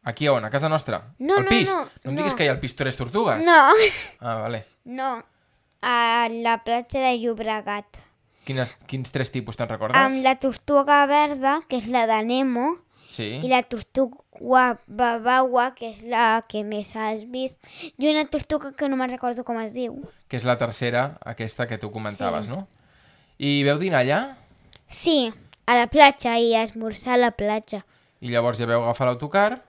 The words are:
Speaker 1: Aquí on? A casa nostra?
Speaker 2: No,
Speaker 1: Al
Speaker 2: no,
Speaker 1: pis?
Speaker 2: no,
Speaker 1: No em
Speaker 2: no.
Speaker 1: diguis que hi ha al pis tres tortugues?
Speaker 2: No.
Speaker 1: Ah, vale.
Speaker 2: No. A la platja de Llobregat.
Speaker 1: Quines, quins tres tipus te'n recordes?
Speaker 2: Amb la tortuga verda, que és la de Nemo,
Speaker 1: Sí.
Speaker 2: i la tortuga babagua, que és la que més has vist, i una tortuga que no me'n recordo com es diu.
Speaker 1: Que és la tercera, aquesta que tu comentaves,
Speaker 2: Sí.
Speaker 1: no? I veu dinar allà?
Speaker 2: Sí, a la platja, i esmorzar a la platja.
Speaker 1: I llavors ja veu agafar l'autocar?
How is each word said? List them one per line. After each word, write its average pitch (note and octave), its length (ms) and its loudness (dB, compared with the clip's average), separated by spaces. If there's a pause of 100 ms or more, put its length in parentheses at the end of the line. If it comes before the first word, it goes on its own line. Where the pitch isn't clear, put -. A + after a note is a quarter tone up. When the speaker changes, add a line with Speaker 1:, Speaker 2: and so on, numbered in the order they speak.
Speaker 1:
Aquí C3+ 240 -2
on? B2 180 4
A A2 40 -6
casa C#3 200 -2
nostra? C#3 500 -4
Speaker 2:
No, E4 180 2
Speaker 1:
Al G4 60 2
Speaker 2:
no, G4 60 -2
Speaker 1:
pis? G#4+ 200 4
Speaker 2:
no, F4 140 -2
Speaker 1:
No - 260 -14
em C#4 60 -4
Speaker 2:
no. D4+ 60 -4
Speaker 1:
diguis C#4+ 120 -2
que F3+ 120 0
hi C#3+ 40 4
ha B2+ 60 0
al - 40 -8
pis B2+ 160 -8
tres C3 220 -4
tortugues? A3+ 480 0
Speaker 2:
No. E4+ 140 8 (600)
Speaker 1:
Ah, A#2 220 -6
vale. A2 220 -6 (220)
Speaker 2:
No. B3+ 380 -6 (600)
A A#3 480 2
la A3+ 320 0
platja A#3+ 360 -2
de B3+ 200 2
Llobregat. G#3+ 800 -6 (480)
Speaker 1:
Quines, C3 240 -4 (180)
quins C3 240 -6
tres C3 180 -2
tipus A2+ 260 -8
te'n A#2 120 -4
recordes? A2 320 -4
Speaker 2:
Amb C4+ 240 0
la C4 160 4
tortuga C#4+ 640 2
verda, C#4+ 540 0 (100)
que B3+ 80 -2
és G#3 100 -6
la A#3+ 220 2
de A3 160 2
Nemo, C4 540 0 (280)
Speaker 1:
Sí. A2 200 -8 (160)
Speaker 2:
i B3+ 80 -4
la B3 100 4
tortuga B3 1300 -2
babagua, A#3+ 880 0
que A3+ 160 -12
és G#3 120 -20
la A3+ 440 2
que G#3+ 160 -6
més G#3 320 -8
has A3 340 -6
vist, B3+ 300 -8 (380)
i C#4+ 120 2
una D4+ 200 2
tortuga C#4+ 440 -4
que C#4+ 160 -2
no C4+ 80 -2
me'n B3+ 140 -4
recordo B3 320 -6
com A#3 160 -6
es A3 140 -8
diu. B3 240 -8 (300)
Speaker 1:
Que B2+ 100 -6
és A#2 100 -6
la B2 100 2
tercera, A#2+ 680 -2
aquesta A2+ 420 -8
que A2+ 100 -8
tu G#2 140 -10
comentaves, G#2 540 -6
Speaker 2:
Sí. A2 60 -10
Speaker 1:
no? F#3+ 160 -10 (720)
I C#3+ 260 2
veu C#3+ 160 4
dinar E3+ 220 2
allà? G#3+ 360 0 (500)
Speaker 2:
Sí, C4+ 460 0 (320)
a A#3+ 100 2
la A#3 120 4
platja, C#4 520 4
i A#3 160 2
esmorzar A3 600 -4
a - 20 4
la A#3+ 140 4
platja. G#3+ 540 -6 (360)
Speaker 1:
I A#2+ 80 -8
llavors A#2 300 2
ja A#2+ 60 0
veu A#2 180 2
agafar A#2 240 0
l'autocar? G3 600 0